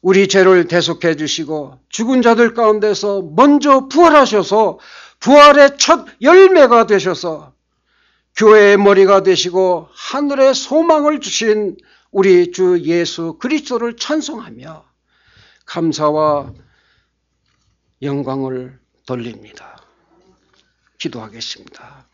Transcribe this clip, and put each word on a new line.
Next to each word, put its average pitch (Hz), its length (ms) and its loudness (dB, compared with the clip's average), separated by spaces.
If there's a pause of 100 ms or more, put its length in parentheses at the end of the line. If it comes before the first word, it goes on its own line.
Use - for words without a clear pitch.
우리 190 260 2
죄를 185 400 2
대속해 165 480 -4
주시고 151 720 -10
죽은 247 340 -4
자들 233 320 2
가운데서 208 680 -2
먼저 269 680 0
부활하셔서 220 880 2 (420)
부활의 285 580 6
첫 - 280 -2 (160)
열매가 302 640 4
되셔서 175 680 -6 (800)
교회의 208 400 6
머리가 196 460 2
되시고 180 680 -2
하늘의 269 640 -2
소망을 302 680 -2
주신 214 560 -4 (360)
우리 180 400 2
주 180 300 -2
예수 165 560 -6
그리스도를 240 580 -8
찬송하며 220 880 -12 (800)
감사와 151 880 -4 (1500)
영광을 131 760 -10 (280)
돌립니다. - 760 -14 (1160)
기도하겠습니다. 113 1160 -18